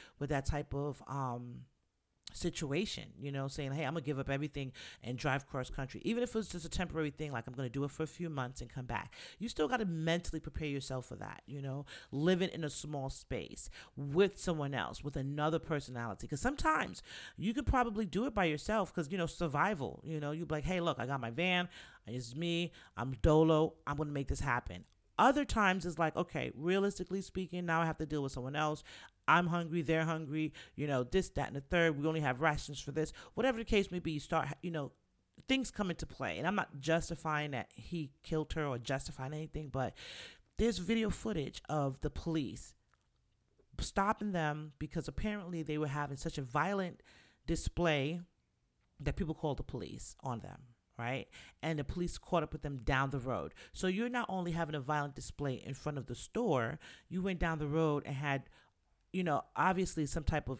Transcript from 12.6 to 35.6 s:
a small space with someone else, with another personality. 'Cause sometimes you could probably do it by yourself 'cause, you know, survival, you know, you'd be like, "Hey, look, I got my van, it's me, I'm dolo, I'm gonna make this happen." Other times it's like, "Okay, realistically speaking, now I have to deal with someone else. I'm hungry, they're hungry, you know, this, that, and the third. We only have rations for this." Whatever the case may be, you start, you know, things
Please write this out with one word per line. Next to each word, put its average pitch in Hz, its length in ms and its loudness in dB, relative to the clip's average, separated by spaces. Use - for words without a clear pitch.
a 151 60 0
small 143 400 -4
space - 600 -8
with 147 420 4
someone 147 360 0
else, 101 300 -2
with 139 120 -4
another 147 440 2
personality. 127 680 -4
'Cause 147 140 -2
sometimes 302 600 2
you 196 180 0
could 254 120 -2
probably 226 400 2
do 180 200 0
it 262 80 -2
by 202 120 4
yourself 175 480 0
'cause, 151 180 -2
you 196 60 -2
know, 170 80 2
survival, 151 800 0
you 156 160 -4
know, 147 120 -2
you'd 160 160 -4
be 156 80 0
like, 151 80 -2
"Hey, 180 160 2
look, 165 200 2
I 120 60 -2
got 135 140 0
my 117 120 -4
van, 180 360 2
it's 120 300 -6
me, 170 360 0
I'm 131 160 -2
dolo, 160 540 8
I'm 143 120 -2
gonna 151 140 -2
make 139 160 -2
this 139 120 0
happen." 120 460 0
Other 269 260 8
times 190 400 4
it's 165 120 -4
like, 160 180 2
"Okay, 131 380 -2
realistically 190 680 0
speaking, 180 440 -4
now 165 160 4
I 170 40 4
have 160 120 0
to 160 80 -2
deal 147 160 0
with 135 100 -2
someone 131 240 -6
else. 151 280 0
I'm 170 200 8
hungry, 170 340 0
they're 160 240 4
hungry, 156 480 -2
you 151 100 -2
know, 135 180 2
this, 185 280 2
that, 139 160 -2
and 113 80 -6
the 139 60 -4
third. 165 380 4
We 147 80 2
only 160 140 2
have 127 180 2
rations 147 400 0
for - 120 -8
this." 151 200 0
Whatever 226 240 2
the 226 80 -6
case 202 240 4
may 180 100 -2
be, 165 120 -4
you 151 80 -2
start, 143 280 0
you 185 80 -4
know, 151 220 -4
things 269 240 2